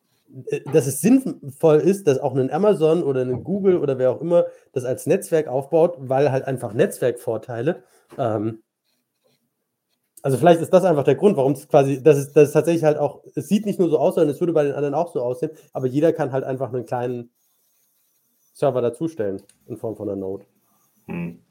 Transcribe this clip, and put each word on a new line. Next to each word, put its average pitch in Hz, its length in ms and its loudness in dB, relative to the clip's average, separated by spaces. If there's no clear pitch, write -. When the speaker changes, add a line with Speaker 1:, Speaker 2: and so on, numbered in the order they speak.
Speaker 1:
äh, 143 100 -4
dass 143 140 4
es - 160 -6
sinnvoll 160 760 2
ist, 175 280 0
dass 135 140 2
auch 135 160 -4
ein 131 160 0
Amazon 165 500 2
oder 135 200 -2
ein 123 220 -4
Google 190 340 0
oder 139 200 -2
wer 127 140 2
auch - 100 -6
immer 170 240 2
das 123 140 -6
als 127 220 -6
Netzwerk 160 400 0
aufbaut, 139 500 0
weil 135 340 0
halt 131 140 -2
einfach 120 300 -6
Netzwerkvorteile, 123 1040 -4
ähm, 113 420 -4
also 135 160 0
vielleicht 165 220 6
ist 156 140 -2
das 180 100 6
einfach 151 220 2
der 135 100 4
Grund, 196 220 2
warum 139 160 2
es - 160 -12
quasi, 139 340 2
dass 151 140 6
es, 139 160 -6
dass 147 160 6
es - 40 -6
tatsächlich 160 300 2
halt 151 140 2
auch, 143 260 -4
es 147 120 -8
sieht 214 180 0
nicht 196 140 -2
nur 170 100 2
so 151 80 4
aus, 175 180 0
sondern 156 200 2
es - 60 -12
würde 170 100 0
bei 151 140 2
den 139 80 -2
anderen 143 200 -4
auch 170 200 -4
so 139 80 -4
aussehen, 127 300 -4
aber 131 160 -4
jeder 147 240 2
kann 147 220 -2
halt 135 100 -2
einfach 127 300 -6
einen 120 120 -6
kleinen 123 440 -6
Server 127 300 -2
dazustellen 113 600 -4
in 117 100 -12
Form 110 180 -10
von 104 140 -8
einer 98 80 -6
Node. 98 260 -8
Speaker 2:
Hm. - 340 -10